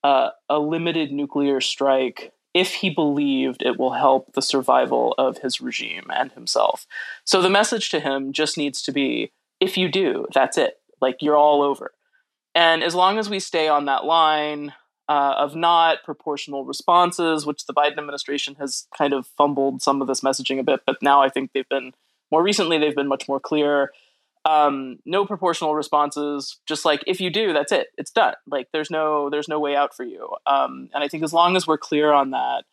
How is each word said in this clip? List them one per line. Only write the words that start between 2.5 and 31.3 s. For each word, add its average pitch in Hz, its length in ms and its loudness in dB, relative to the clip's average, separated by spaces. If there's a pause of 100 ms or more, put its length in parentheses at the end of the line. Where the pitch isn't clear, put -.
if 185 200 0
he 196 160 -2
believed 143 720 0
it 117 180 0
will 127 140 0
help 131 400 2
the 135 80 0
survival 127 760 2
of 131 200 0
his 127 240 -6
regime 120 480 -8
and 131 220 -4
himself. - 560 -2 (360)
So 190 180 2
the 180 80 4
message 214 420 0
to 160 80 0
him 139 340 -4
just 156 240 -2
needs 143 240 -4
to - 100 -6
be, 127 400 -2 (300)
"If 185 160 0
you 185 100 0
do, 180 460 0
that's 131 240 2
it. - 240 -2 (180)
Like, 127 220 -2
you're 147 160 2
all 147 240 6
over." 143 320 -4 (640)
And 165 280 4
as 170 120 -2
long 190 240 2
as 208 100 -6
we 202 100 -4
stay 160 280 -2
on 147 180 2
that 135 180 -2
line, 151 680 0 (340)
uh, 139 300 2
of 147 180 -2
not 165 480 2
proportional 143 640 -8
responses, 170 800 2
which 147 220 -6
the - 60 -10
Biden 151 260 2
administration 143 560 -4
has 139 320 -8 (100)
kind 143 160 2
of 131 140 -4 (100)
fumbled 139 440 2
some 139 200 2
of 131 60 -2
this 127 140 -2
messaging 135 380 0
a 131 40 -4
bit, 135 220 0
but 131 160 -2
now 143 200 6
I 135 80 4
think 135 240 -4
they've 135 160 -4
been, 131 240 -4 (380)
more 156 100 4
recently, 180 380 2
they've 147 160 2
been 143 120 -2
much 143 200 -4
more 139 120 -2
clear. 147 520 0 (540)
Um, 139 600 2
no 190 200 0
proportional 170 500 -2
responses, 147 880 -2
just, 151 200 -6
like, 147 200 2
if 180 140 -2
you 180 100 -2
do, 202 220 0
that's 147 220 0
it. 160 140 0 (100)
It's - 140 -10
done. 185 240 2 (120)
Like, 135 240 -6
there's 156 180 -4
no, 151 400 0
there's 147 200 -4
no 151 100 -2
way 143 160 0
out 143 200 0
for 131 80 -10
you. 107 260 -12 (160)
Um, 131 480 0
and 147 100 -2
I 143 40 -2
think 160 160 -4
as 156 100 -4